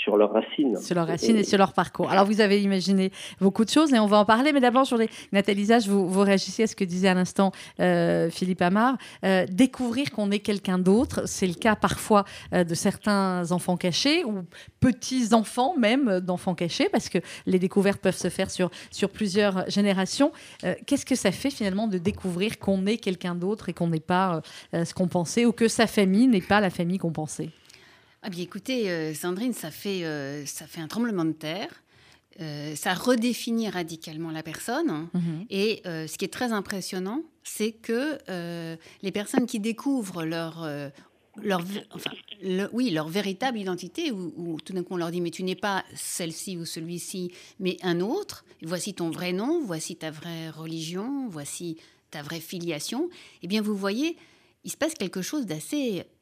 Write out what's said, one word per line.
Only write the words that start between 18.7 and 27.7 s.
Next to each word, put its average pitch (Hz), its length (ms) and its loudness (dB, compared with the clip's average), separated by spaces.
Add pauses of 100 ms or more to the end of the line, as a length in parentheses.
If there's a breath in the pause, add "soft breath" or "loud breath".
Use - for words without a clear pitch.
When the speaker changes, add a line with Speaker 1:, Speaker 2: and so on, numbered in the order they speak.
Speaker 2:
sur - 180 -2
plusieurs 196 600 0
générations. 202 640 2 (320 loud breath)
Euh, 180 100 0 (120)
qu'est-ce - 200 0
que 262 80 2
ça 202 180 2
fait 277 180 -2
finalement 208 360 -2
de 190 120 -2
découvrir 190 600 -2
qu'on 190 280 0
est 220 120 0
quelqu'un 180 360 -4
d'autre 190 340 -4
et 175 40 -6
qu'on 170 160 0
n'est 160 120 0
pas, 180 420 0 (320 loud breath)
euh, 170 100 2
ce - 100 -8
qu'on 180 140 0
pensait 185 380 2
ou 233 60 4
que 226 160 2
sa 220 180 2
famille 208 400 4
n'est 220 140 6
pas 202 200 4
la 190 100 2
famille 180 280 -2
qu'on 170 140 -2
pensait ? 156 380 -8 (720 soft breath)